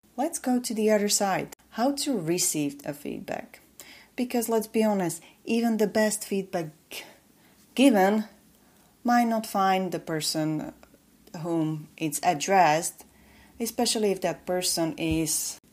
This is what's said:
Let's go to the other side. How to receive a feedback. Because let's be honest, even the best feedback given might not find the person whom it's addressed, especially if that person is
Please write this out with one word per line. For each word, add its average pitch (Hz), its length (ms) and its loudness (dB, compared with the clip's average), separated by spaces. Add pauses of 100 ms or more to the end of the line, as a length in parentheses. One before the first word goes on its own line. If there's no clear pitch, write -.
(160)
Let's 320 240 -4
go 247 200 0
to 240 140 -6
the 214 180 2
other 208 180 2
side. 185 440 0 (180)
How 247 260 0
to 277 200 -2
receive 160 680 -2
a 147 80 -6
feedback. - 680 -10 (560)
Because 247 340 -2
let's 220 180 0
be 220 160 0
honest, 190 380 0 (240)
even 226 320 0
the 214 100 2
best 214 360 0
feedback 185 480 -4 (1040)
given 214 500 6 (800)
might 240 240 4
not 226 180 -2
find 190 460 0
the 170 80 -6
person 156 760 -4 (680)
whom 156 540 -2
it's 156 280 -4
addressed, 170 840 2 (540)
especially 226 520 0
if 190 100 -2
that 165 240 -2
person 175 520 -2
is 160 600 -2 (140)